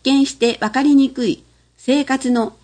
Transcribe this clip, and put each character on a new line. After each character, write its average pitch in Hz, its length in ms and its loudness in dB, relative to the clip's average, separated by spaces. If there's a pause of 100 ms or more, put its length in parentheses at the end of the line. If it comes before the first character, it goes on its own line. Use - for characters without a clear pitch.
見 277 220 2
し - 100 -4
て 240 260 -2
わ 214 100 -4
か 269 100 -2
り 285 140 4
に 269 140 4
く 247 180 -6
い - 160 -4 (320)
生 277 300 -2
活 262 260 -2
の 233 320 -2